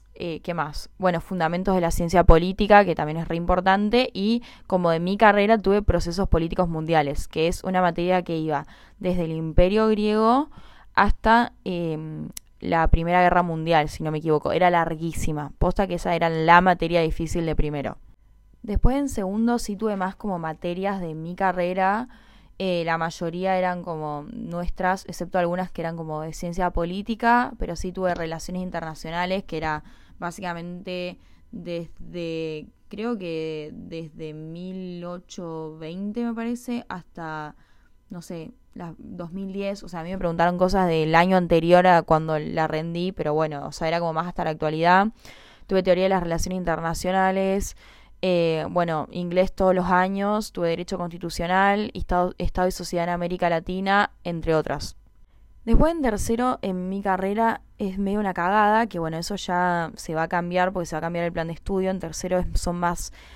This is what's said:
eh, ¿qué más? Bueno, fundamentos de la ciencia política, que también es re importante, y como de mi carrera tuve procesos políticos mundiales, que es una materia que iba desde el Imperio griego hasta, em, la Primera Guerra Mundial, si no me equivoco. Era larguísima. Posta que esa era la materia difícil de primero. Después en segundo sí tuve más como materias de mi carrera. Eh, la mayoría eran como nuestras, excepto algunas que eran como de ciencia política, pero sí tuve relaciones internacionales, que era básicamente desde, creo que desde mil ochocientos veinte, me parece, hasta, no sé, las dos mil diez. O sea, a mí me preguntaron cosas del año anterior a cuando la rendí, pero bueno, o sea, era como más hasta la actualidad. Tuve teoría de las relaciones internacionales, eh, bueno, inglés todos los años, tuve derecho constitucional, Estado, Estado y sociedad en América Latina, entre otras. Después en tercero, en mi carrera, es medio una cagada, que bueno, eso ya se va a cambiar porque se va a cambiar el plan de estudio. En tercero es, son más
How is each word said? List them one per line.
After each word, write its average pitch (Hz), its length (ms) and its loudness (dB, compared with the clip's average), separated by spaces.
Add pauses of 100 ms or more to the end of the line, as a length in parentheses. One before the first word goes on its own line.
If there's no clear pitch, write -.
(220)
eh, 165 180 -8
¿qué - 120 -8
más? 156 460 -6
Bueno, 180 240 0
fundamentos 180 520 0
de 185 60 4
la 165 100 2
ciencia 170 340 4
política, 196 600 8
que 175 100 0
también 151 220 -2
es 165 100 -6
re 165 100 -4
importante, 190 760 2
y 220 300 0 (240)
como 180 240 2
de 165 100 2
mi 180 160 -2
carrera 208 400 6
tuve 196 240 2
procesos 175 480 0
políticos 165 400 2
mundiales, 156 580 0
que 160 220 0
es - 160 -4
una 185 160 0
materia 180 420 2
que 170 140 -4
iba 156 300 -4 (320)
desde 180 260 0
el 160 80 -4
Imperio 180 560 4
griego 220 640 2 (440)
hasta, 220 600 4 (100)
em, 156 640 -4 (320)
la 165 280 2
Primera 170 340 4
Guerra 175 200 6
Mundial, 160 460 0
si - 140 -10
no 156 80 -2
me 156 80 -4
equivoco. 151 340 0
Era 180 160 4
larguísima. 160 880 0
Posta 185 300 2
que 180 80 -4
esa 175 200 -2
era 165 140 2
la 165 320 8
materia 175 400 2
difícil 165 460 -2
de 156 100 -2
primero. 147 400 -2 (640)
Después 233 360 2
en 285 100 -2
segundo 226 500 -2
sí 214 180 -6
tuve 214 200 -4
más 190 200 -6
como 196 220 -6
materias 175 640 -6
de 165 140 -8
mi 160 200 -10
carrera. 185 760 0 (480)
Eh, 180 260 -2
la 165 140 -2
mayoría 170 580 -2
eran 180 260 -2
como 151 480 -8
nuestras, 180 760 -4
excepto 175 320 -6
algunas 180 320 -2
que - 100 -10
eran 165 160 -6
como 156 240 -8
de 160 140 -10
ciencia 175 340 -4
política, 208 920 0
pero 175 160 -6
sí 185 160 -6
tuve 180 240 -2
relaciones 170 480 -8
internacionales, 175 800 -6
que - 120 -10
era 156 260 -4 (360)
básicamente 180 1000 -10 (320)
desde, 170 1160 -8 (220)
creo 226 280 -6
que 160 560 -8
desde 156 640 -14
mil 175 680 -12
ochocientos 165 760 -12
veinte, 196 440 -8
me 233 120 -4
parece, 240 560 -6
hasta, 156 640 -12 (540)
no 175 100 -12
sé, 165 320 -14 (220)
las 170 240 -12
dos 175 340 -12
mil 196 180 -8
diez. 196 320 -6
O - 60 -14
sea, 170 120 -10
a 160 40 -10
mí 175 60 -8
me 190 80 -6
preguntaron 175 400 2
cosas 185 300 4
del 160 260 2
año 185 240 6
anterior 175 480 6
a 175 160 8
cuando 160 360 2
la 160 300 -2
rendí, 170 440 -4
pero 151 200 -4
bueno, 151 340 -2
o 147 60 -12
sea, 165 160 -4
era 165 100 0
como 170 140 -2
más 160 140 -4
hasta 175 180 -6
la 165 60 0
actualidad. 160 560 4 (600)
Tuve 190 160 2
teoría 185 220 4
de 190 60 2
las 190 120 2
relaciones 170 360 -2
internacionales, 190 1160 0 (460)
eh, 165 480 0
bueno, 170 440 -2
inglés 175 420 0
todos 190 200 4
los 180 120 0
años, 196 640 0
tuve 175 160 -2
derecho 170 300 -4
constitucional, 180 960 0
Estado, 180 420 0
Estado 185 320 0
y 190 40 0
sociedad 170 320 -4
en 175 100 -2
América 175 340 -2
Latina, 190 640 0 (120)
entre 165 320 -2
otras. - 420 -2 (680)
Después 269 280 6
en 339 100 -2
tercero, 233 600 0
en 185 260 -4
mi 196 140 -6
carrera, 202 580 0 (160)
es 190 220 -6
medio 202 200 0
una 202 140 -2
cagada, 208 540 2
que 180 120 -8
bueno, 160 200 -4
eso 170 180 -6
ya 175 580 -2
se - 200 -10
va 160 100 0
a 165 40 -4
cambiar 180 440 0
porque 180 140 -4
se 160 100 -8
va - 20 -4
a 156 40 -4
cambiar 170 240 -4
el 170 60 -4
plan 165 160 -4
de 170 40 -8
estudio. 190 380 -2
En 190 80 -4
tercero 180 400 -4
es, 180 80 0 (120)
son 175 180 -2
más 175 360 -4 (220)